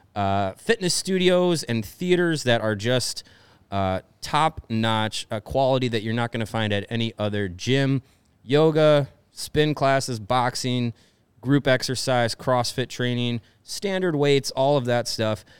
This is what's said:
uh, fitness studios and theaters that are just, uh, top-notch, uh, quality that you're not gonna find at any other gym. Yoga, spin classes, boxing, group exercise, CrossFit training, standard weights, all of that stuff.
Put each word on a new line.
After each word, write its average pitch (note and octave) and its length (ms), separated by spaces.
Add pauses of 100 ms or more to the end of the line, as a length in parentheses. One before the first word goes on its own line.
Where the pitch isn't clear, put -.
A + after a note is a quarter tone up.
(140)
uh, G2 380
fitness F#3 420
studios F3+ 680
and A2+ 200
theaters F3 600
that A#2 160
are G#2+ 160
just, A#2+ 480 (480)
uh, F#2+ 280 (200)
top-notch, A2+ 1080
uh, A2 100
quality C3 480
that A2+ 140
you're A2+ 120
not A#2+ 180
gonna A2+ 140
find A2 260
at G2+ 180
any A2+ 280
other G#2 300
gym. C3+ 540 (400)
Yoga, D3+ 640 (240)
spin D3+ 420
classes, C3+ 460
boxing, B2 720 (480)
group C#3 260
exercise, B2+ 680
CrossFit B2 540
training, A#2+ 520 (220)
standard F#3 520
weights, C#3+ 380
all C#3 240
of B2+ 80
that A#2+ 240
stuff. A2 360 (160)